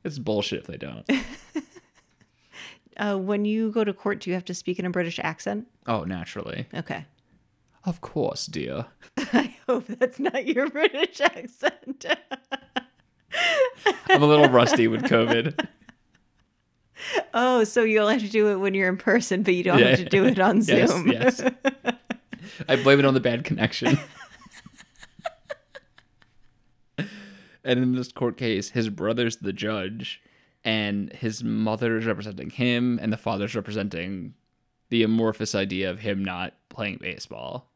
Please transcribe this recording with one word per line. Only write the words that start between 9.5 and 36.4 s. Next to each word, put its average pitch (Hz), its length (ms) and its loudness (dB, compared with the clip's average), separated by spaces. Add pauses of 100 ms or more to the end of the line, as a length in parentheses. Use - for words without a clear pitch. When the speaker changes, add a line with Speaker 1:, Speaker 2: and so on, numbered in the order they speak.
Speaker 2:
hope 247 200 -2
that's 247 320 -4
not 269 260 -4
your 277 240 -2
British 302 520 -2
accent. - 840 -4
<laughs> - 2000 -4
Speaker 1:
I'm 381 120 6
a 147 40 6
little 147 240 8
rusty 120 400 6
with 110 140 -2
covid. 117 600 2 (1700)
Speaker 2:
Oh, 247 300 4
so 226 200 2
you 214 180 4
only 214 140 4
have 220 80 -2
to 196 60 -6
do 208 200 4
it 196 80 2
when 196 160 0
you're 190 160 2
in 185 80 0
person, 220 460 2
but 180 120 4
you 175 80 -2
don't 175 160 6
Speaker 1:
Yeah. 123 120 8
Speaker 2:
have 131 80 4
to 175 60 -4
do 196 200 4
it 254 120 4
on 190 240 4
Speaker 1:
Yes, - 300 4
Speaker 2:
Zoom. - 180 2
Speaker 1:
yes. 254 320 2 (1300)
I 135 80 4
blame 139 240 6
it 139 60 6
on 135 80 6
the 127 80 4
bad 120 240 0
connection. 110 580 2
<laughs> - 40 -18 (3000)
And - 840 -4
in 127 140 2
this 127 180 -4
court 117 260 -4
case, 107 320 -2
his 113 200 -2
brother's 113 480 -2
the 98 160 -6
judge, 104 680 -6 (420)
and 104 500 -2
his 113 300 -6
mother's 110 640 -2
representing 101 440 -6
him, 120 520 0
and 107 100 -2
the 110 60 -2
father's 101 360 -4
representing 98 800 -6 (560)
the 117 140 4
amorphous 113 500 0
idea 95 380 -2
of 95 80 -10
him 101 240 -4
not 90 300 -6 (160)